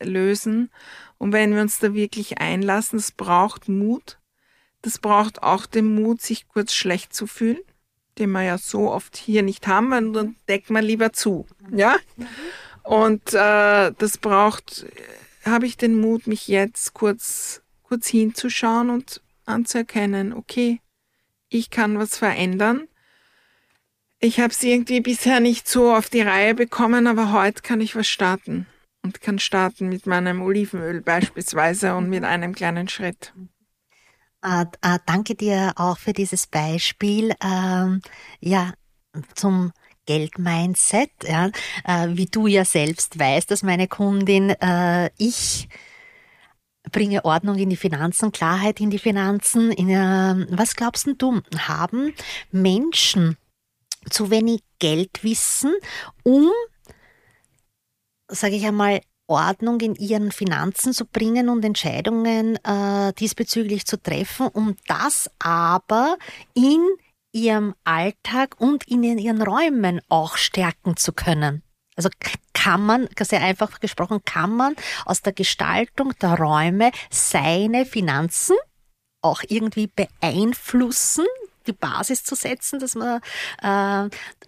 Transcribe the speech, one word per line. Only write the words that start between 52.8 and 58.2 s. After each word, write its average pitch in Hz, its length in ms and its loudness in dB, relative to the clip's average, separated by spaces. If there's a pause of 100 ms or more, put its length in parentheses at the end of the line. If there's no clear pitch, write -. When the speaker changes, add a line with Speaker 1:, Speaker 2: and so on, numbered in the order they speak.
Speaker 2:
zu 208 180 -2
wenig 220 320 2 (160)
Geldwissen, 190 960 -2 (480)
um, 277 300 6 (1800)